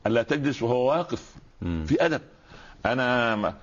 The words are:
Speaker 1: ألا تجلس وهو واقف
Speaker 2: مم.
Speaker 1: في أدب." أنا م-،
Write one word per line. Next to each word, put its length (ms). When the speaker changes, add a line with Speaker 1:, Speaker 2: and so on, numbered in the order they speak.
Speaker 1:
ألا 160
تجلس 380
وهو 280
واقف 460
Speaker 2:
مم. 260
Speaker 1:
في 180
أدب." 160
أنا 500
م-، 280